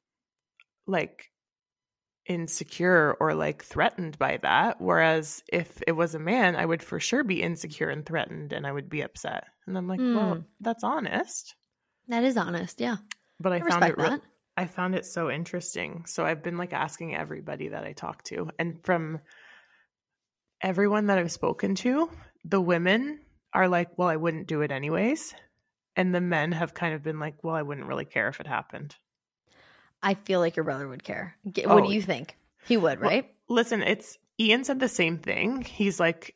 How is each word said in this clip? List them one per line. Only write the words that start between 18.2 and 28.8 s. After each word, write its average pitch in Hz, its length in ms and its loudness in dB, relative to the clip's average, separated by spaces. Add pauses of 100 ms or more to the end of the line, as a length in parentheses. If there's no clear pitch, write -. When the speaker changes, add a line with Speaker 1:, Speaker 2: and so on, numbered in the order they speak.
Speaker 1:
to. - 320 -6
And 165 260 -6
from 160 360 -2 (1400)
everyone 202 460 2
that 196 100 4
I've 170 140 0
spoken - 440 0
to, 285 340 2 (340)
the 190 180 2
women 190 580 2 (340)
are 185 140 4
like, 175 300 2
"Well, 180 100 2
I 160 80 2
wouldn't 160 320 -2
do 151 140 0
it 147 100 0
anyways." 165 640 0 (640)
And 185 200 2
the 180 60 2
men 170 320 2
have 165 200 -2
kind 165 220 -2
of 147 80 -8
been 156 160 -4
like, 151 240 -8
"Well, 165 120 -2
I 160 60 0
wouldn't 143 260 -8
really 135 180 -4
care 110 240 0
if 143 100 -10
it 156 80 -12
happened." 139 480 -6 (1080)